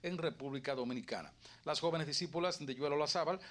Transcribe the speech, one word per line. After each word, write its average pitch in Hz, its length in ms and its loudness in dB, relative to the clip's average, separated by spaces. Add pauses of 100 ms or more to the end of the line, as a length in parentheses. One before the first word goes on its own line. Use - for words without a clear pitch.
en 175 140 -2
República 139 560 -2
Dominicana. 120 600 -4 (320)
Las 151 160 0
jóvenes 160 260 2
discípulas 170 580 0
de 135 100 -4
Yuelo 143 200 2
Lazábal 160 560 4